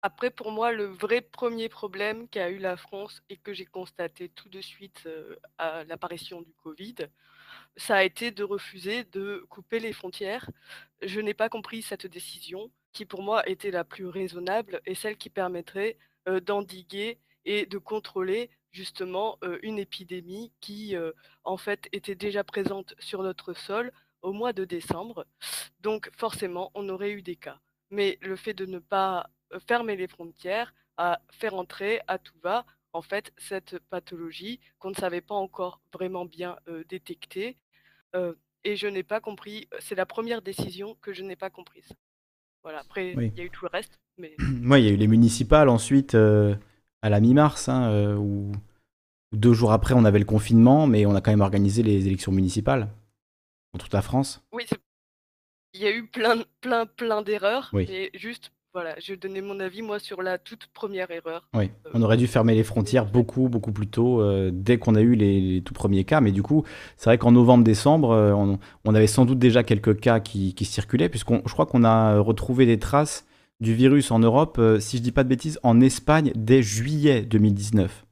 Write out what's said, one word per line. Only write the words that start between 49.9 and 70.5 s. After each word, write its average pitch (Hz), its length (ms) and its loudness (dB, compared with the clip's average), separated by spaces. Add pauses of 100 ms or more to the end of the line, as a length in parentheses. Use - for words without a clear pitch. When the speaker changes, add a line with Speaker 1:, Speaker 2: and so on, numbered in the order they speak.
Speaker 2:
on 123 100 8
avait 104 160 6
le 101 60 2
confinement, 117 600 6
mais 107 200 4
on 101 100 2
a 95 60 0
quand 107 100 0
même 104 100 4
organisé 101 400 2
les 101 260 2
élections 95 260 -2
municipales 104 560 0 (840)
dans 87 60 -10
toute - 140 -12
la 101 80 0
France. - 500 -4
Speaker 1:
Oui, 233 160 -10
c'est, - 120 -6 (920)
il 190 80 -12
y 208 40 -4
a 202 100 0
eu 226 120 -10
plein, 226 360 0 (180)
plein, 233 240 -2
plein 220 360 -4
d'erreurs, 208 500 -4
Speaker 2:
Oui. 196 160 -2
Speaker 1:
mais 190 280 -10
juste, 220 360 -16 (220)
voilà, 165 260 -10
je 190 160 -14
donnais 190 260 -10
mon 196 200 -10
avis, 190 200 -10
moi, 208 180 -8
sur 185 220 -12
la 185 160 -4
toute - 300 -18
première 190 440 -8
erreur. 165 420 -12
Speaker 2:
Oui, 104 180 -2 (140)
Speaker 1:
Euh, - 80 4
Speaker 2:
on 117 80 2
aurait 113 160 6
dû 120 100 4
fermer 113 260 4
les 110 120 6
frontières 117 380 0
Speaker 1:
municipale. 110 200 2
Speaker 2:
beaucoup, 127 260 0
beaucoup 117 220 -4
plus 101 160 -4
tôt, 120 340 2
euh, 98 300 2
dès 98 260 2
qu'on 110 180 4
a 107 60 6
eu 120 140 6
les, 101 240 4
les 92 220 0
tout - 120 -12
premiers 98 300 2
cas. 156 180 2
Mais 107 120 4
du 98 100 2
coup, 151 220 2 (320)
c'est - 80 -6
vrai 117 120 6
qu'en 120 140 6
novembre-décembre, 120 800 8
euh, 107 220 6
on, 101 260 2 (240)
on 107 100 2
avait 107 140 8
sans 123 180 6
doute 127 140 2
déjà 120 240 6
quelques 107 380 2
cas 117 180 4
qui, 95 340 -4